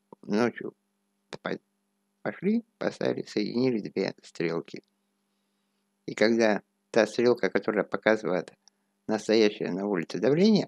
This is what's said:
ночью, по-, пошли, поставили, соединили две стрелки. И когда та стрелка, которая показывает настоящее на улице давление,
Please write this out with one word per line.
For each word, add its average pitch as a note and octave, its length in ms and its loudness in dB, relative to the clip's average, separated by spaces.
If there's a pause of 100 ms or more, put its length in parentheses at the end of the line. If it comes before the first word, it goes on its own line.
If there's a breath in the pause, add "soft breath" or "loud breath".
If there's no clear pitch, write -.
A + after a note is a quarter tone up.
(220)
ночью, A2 500 -2 (680)
по-, F#2 180 -6 (640)
пошли, G#3 420 -2 (140)
поставили, - 500 -4
соединили A2 520 -2
две F#2 420 -6
стрелки. - 600 -6 (1200)
И - 80 -10
когда A2 480 2 (280)
та A2 160 4
стрелка, A#2+ 440 2
которая G2+ 340 0
показывает G2 720 0 (520)
настоящее G#2+ 640 2
на F#2+ 160 -4
улице F2+ 320 -4
давление, E3+ 500 4